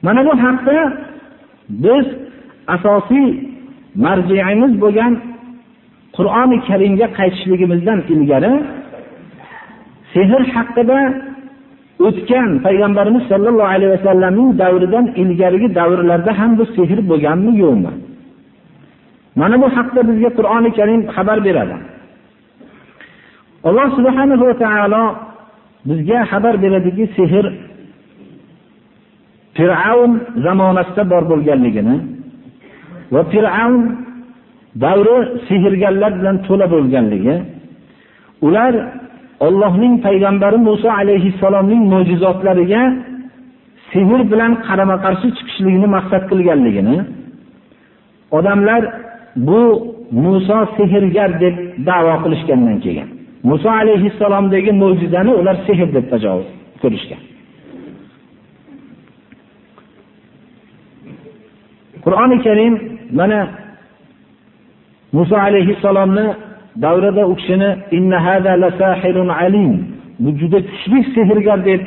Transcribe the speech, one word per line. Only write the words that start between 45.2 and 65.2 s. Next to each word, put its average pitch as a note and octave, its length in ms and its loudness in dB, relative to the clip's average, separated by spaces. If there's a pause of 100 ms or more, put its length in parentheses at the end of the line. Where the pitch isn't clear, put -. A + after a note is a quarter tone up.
chiqishligini F#3+ 580 -2
maqsad F#3 380 -2
qilganligini, C3+ 680 0 (1400)
odamlar G3+ 500 2 (520)
bu D#3 280 2 (500)
Musa F#3 540 0
sehrgar G3 640 0 (100)
deb F3+ 160 0 (220)
da'vo E3 380 0
qilishgandan C#3 640 0
keyin D#2 280 -8 (320)
Musa D3+ 300 0
alayhissalomdagi G3+ 1000 0
mo'jizani F#3 600 2
ular F#3 300 2
sehr F3 300 0
deb B2+ 140 0
bajo G#2+ 260 -2 (440)
ko'rishgan. - 440 -6 (4000)
Qur'oni G#3+ 480 0
Karim A3 320 2 (340)
mana F#3+ 320 -2 (1700)
Musa F3 260 2